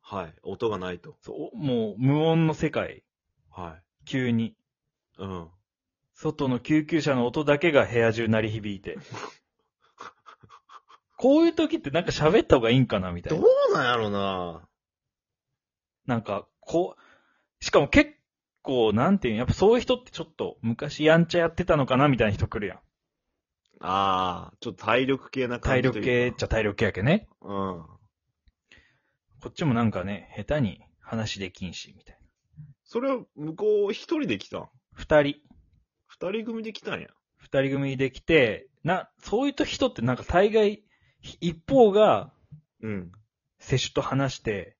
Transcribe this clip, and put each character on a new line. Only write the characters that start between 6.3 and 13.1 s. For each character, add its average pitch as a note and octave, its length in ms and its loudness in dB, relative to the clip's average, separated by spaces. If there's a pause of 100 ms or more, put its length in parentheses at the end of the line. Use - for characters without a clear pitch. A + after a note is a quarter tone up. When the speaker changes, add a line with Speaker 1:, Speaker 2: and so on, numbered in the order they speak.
Speaker 2:
の B2 120 -2
救 D3+ 260 0
急 D#3 160 0
車 C#3 120 0
の A#2+ 140 0
音 D3+ 160 -4
だ D3 160 4
け F3 120 2
が B2+ 140 6
部 A#2 140 -2
屋 A2+ 140 4
中 A2+ 140 -2
鳴 A2 140 2
り G#2+ 80 -2
響 G#2 260 -8
い F#2+ 60 -14
て。 - 200 -12
<laughs> - 60 -20 (2000)
こ C#4+ 260 6
う - 20 6
い E4+ 40 6
う E4 40 -2
時 D#4+ 240 0
っ - 20 -6
て - 120 -8
な D#3+ 100 0
ん - 20 -8
か D3+ 80 -2
喋 D#3 320 4
っ - 20 -4
た D3 120 0
方 A#2+ 40 0
が A2+ 80 2
い B2 60 4
い C3+ 40 6
ん B2 80 4
か G#2 120 -2
な F#2 120 -4